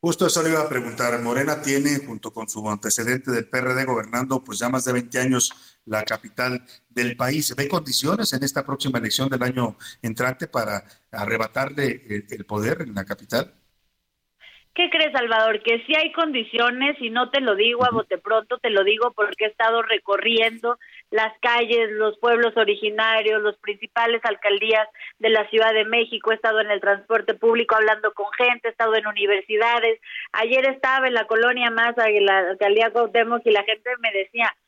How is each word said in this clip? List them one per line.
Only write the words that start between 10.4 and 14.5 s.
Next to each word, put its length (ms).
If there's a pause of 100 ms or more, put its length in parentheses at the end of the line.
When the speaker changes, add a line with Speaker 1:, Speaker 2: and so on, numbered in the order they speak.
Speaker 1:
para 360 (280)
arrebatarle 960
el, 220
el 160
poder 340
en 140
la 100
capital? 480 (1200)